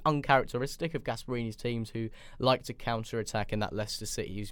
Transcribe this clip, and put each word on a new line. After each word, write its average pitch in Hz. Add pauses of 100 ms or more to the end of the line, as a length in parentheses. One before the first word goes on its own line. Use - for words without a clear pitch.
uncharacteristic 139
of 131
Gasperini's 117
teams, 117
who 113 (280)
like 127
to 123
counter-attack 110
in 107
that 104
Leicester 104
City, 104